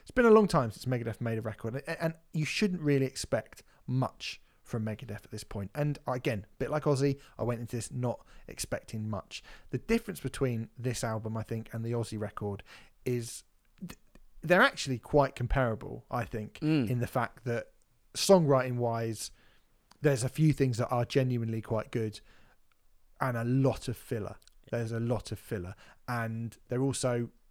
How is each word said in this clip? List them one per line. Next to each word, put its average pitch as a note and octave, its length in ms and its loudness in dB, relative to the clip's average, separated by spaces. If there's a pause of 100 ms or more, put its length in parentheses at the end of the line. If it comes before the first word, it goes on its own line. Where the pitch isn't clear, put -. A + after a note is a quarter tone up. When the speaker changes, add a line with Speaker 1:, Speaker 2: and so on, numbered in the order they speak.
Speaker 1:
It's - 80 -20
been A#3+ 140 4
a A3+ 60 10
long G#3 180 10
time B2+ 220 2
since - 160 -10
Megadeth A#2 340 -2
made A2+ 180 0
a G#2+ 40 -6
record, A2+ 340 -6
a-, - 260 -6
and E3 120 0 (180)
you D#3 140 0
shouldn't F3+ 340 0
really C#3+ 240 4
expect - 580 -4 (240)
much - 540 -2 (220)
from A2 240 -4
Megadeth G#2+ 380 -8
at - 60 -20
this G#2+ 140 -10
point. G2+ 300 -8
And D3 320 -2
again, B2 440 -2
a - 80 -20
bit B2+ 120 -4
like D3 140 -2
Ozzy, C#3 340 2 (200)
I - 40 -2
went A#2 180 -2
into A#2+ 160 -8
this A2 160 -6
not B2 320 -4 (240)
expecting - 640 -6
much. - 320 -8 (280)
The C3 80 -4
difference A3+ 420 -2
between B2 480 -2 (100)
this A#2+ 260 -4
album, A2 320 -4
I A2 60 -4
think, A2+ 300 -6
and A2+ 120 -6
the A#2 80 -2
Ozzy A2 260 -2
record G2+ 440 -6 (420)
is A#2+ 380 -4 (440)
th-, - 120 -16 (440)
they're F3 200 6
actually C3+ 360 0
quite C#3 380 2
comparable, A#2+ 760 0
I A#2+ 140 -2
think, G#2+ 360 -8
Speaker 2:
Mm. D3+ 280 2
Speaker 1:
in B2 120 0
the A#2 60 0
fact - 380 -4
that A#2 220 -2 (500)
songwriting-wise, B2 1120 2 (720)
there's C#3 240 2
a B2+ 60 2
few D#3 240 4
things B2+ 240 2
that A#2+ 100 0
are A#2+ 160 2
genuinely A#2 560 0
quite G#2+ 300 -2
good A2 300 -4 (1000)
and B2+ 160 0
a A#2 80 0
lot C3 440 2
of A#2 100 -4
filler. G#2 380 -6 (340)
There's A#2 220 -2
a A#2 80 -2
lot A#2 320 -2
of G#2 60 -8
filler. F#2+ 360 -8 (340)
And A2+ 480 -4 (120)
they're B2 140 -2
also B2 460 0 (220)